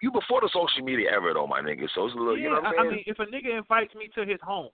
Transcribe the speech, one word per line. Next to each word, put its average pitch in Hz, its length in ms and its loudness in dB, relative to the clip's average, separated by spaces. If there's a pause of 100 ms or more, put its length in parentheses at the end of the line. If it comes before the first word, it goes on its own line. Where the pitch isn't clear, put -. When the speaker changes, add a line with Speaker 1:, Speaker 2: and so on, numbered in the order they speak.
Speaker 1:
you 262 100 0
before 240 300 2
the 208 120 4
social 160 300 2
media 127 280 2
era, 87 220 4
though, 73 140 2
my 69 140 0
nigga. 76 320 -4
So 95 140 0
it's 123 80 -8
a - 20 -8
little, 117 200 0
Speaker 2:
Yeah, - 60 -4
Speaker 1:
you 147 60 -2
know - 120 2
what - 100 0
I'm - 60 0
Speaker 2:
I, - 40 6
I - 20 4
Speaker 1:
saying? 233 120 0
Speaker 2:
mean, 202 120 -8
if 214 120 -6
a 214 60 -4
nigga 240 320 -6
invites 220 380 0
me 214 200 -14
to 214 100 -4
his 196 160 -2
home, 175 320 -6